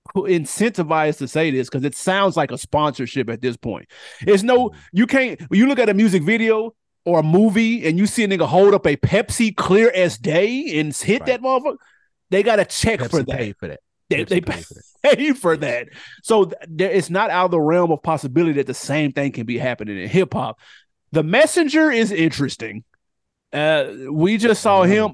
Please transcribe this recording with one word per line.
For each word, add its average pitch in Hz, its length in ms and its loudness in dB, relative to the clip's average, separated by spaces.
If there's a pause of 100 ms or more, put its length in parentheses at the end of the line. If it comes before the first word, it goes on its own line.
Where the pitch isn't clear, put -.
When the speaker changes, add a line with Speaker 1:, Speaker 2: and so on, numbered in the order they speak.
(160)
Speaker 1:
incentivized 160 1040 0
to 135 80 -8
say 156 240 -2
this 127 180 -2
'cause 131 140 -4
it 139 120 -4
sounds 190 420 0
like 147 140 0
a 120 60 -8
sponsorship 139 720 -4
at 113 120 -8
this 127 160 -4
point. 101 300 -10 (340)
It's 196 220 2
no, 247 260 2
Speaker 2:
Mm. - 60 -14 (180)
Speaker 1:
you 220 140 2
can't, 262 320 0 (100)
when 185 100 4
you 247 80 6
look 277 120 2
at 226 100 2
a 202 40 4
music 196 300 2
video 220 500 0 (320)
or 170 140 2
a 151 40 4
movie 220 640 2
and 160 100 0
you 202 100 2
see 233 160 -2
a 208 40 0
nigga 190 180 0
hold 190 280 6
up 190 120 2
a 147 120 0
Pepsi - 580 0
clear 220 400 4
as 180 220 0
day 196 600 -2
and 156 100 -2
s-, - 120 -8
hit 202 200 0
Speaker 2:
Right. - 60 -14
Speaker 1:
that 247 140 -2
motherfucker, 262 360 -2 (520)
they 190 140 2
got 220 160 2
a 180 60 2
check - 340 -4
for 123 80 -6 (140)
Speaker 2:
Pepsi 127 60 -4
Speaker 1:
that. 139 100 -6
Speaker 2:
paid 107 200 -8
for 87 120 -12
that. 71 100 -14 (300)
Speaker 1:
They, 156 140 -2
Speaker 2:
Pepsi - 60 -12
Speaker 1:
they 180 120 0
Speaker 2:
paid - 240 -8
for - 80 -20
that. - 100 -20 (200)
Speaker 1:
<laughs> 196 140 4
paid 269 200 0
for 170 160 0
Speaker 2:
Yes. 147 80 -4
Speaker 1:
that. 123 260 -6 (360)
So 214 220 2
th-, - 100 -8 (120)
there, 170 240 -4
it's 180 180 0
not 202 200 0
out 180 160 0
of 175 60 -2
the 170 100 0
realm 165 300 2
of 151 120 -2
possibility 156 500 0
that 139 140 -2
the 127 60 -6
same 147 380 -4
thing 139 200 -4
can 117 140 -8
be 113 120 -6
happening 113 400 -6
in 92 120 -8
hip 180 240 0
hop. 123 260 -8 (540)
The 160 100 0
Messenger 302 680 2
is 226 200 0
interesting. 139 720 -4 (720)
Uh, 151 320 0 (260)
we 175 260 2
just 220 240 2
saw 196 240 4
Speaker 2:
Mm. 175 40 4 (240)